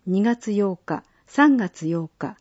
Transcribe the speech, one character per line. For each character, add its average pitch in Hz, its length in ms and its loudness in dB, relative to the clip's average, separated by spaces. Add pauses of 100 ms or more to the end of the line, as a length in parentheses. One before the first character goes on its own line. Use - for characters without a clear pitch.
二 185 160 0
月 233 300 -2
八 202 240 0
日、 - 260 -10 (240)
三 285 300 4
月 180 360 -4
八 165 160 -4 (100)
日、 - 220 -10